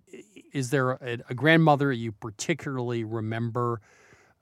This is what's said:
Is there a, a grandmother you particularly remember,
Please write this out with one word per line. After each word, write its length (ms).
Is 180
there 220
a, 260
a 40
grandmother 580
you 200
particularly 920
remember, 760